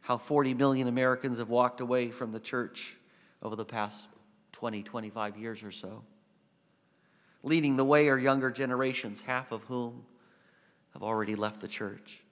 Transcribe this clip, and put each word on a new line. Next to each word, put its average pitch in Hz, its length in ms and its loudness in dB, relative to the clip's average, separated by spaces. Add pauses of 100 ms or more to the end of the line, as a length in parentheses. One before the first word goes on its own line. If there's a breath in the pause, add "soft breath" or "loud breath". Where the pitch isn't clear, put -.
how 123 160 -2
forty 139 340 2
million 131 360 4
Americans 127 500 2
have 113 100 -4
walked 123 320 2
away 123 300 0
from 113 220 -8
the 113 80 -8
church - 580 -6 (440 soft breath)
over 110 140 -6
the 110 80 -6
past 104 440 -6 (440)
twenty, 110 300 -6
twenty-five 107 560 -6
years 110 240 -10
or 107 80 -12
so. 92 340 -14 (1400 soft breath)
Leading 147 340 4
the 135 80 4
way 147 260 8
are 135 80 6
younger 131 320 4
generations, 127 720 -2
half 127 300 -6
of 110 120 -8
whom 123 400 -6 (880 soft breath)
have - 100 -14
already 107 320 0
left 107 280 -4
the 104 60 -10
church. - 520 -10 (100)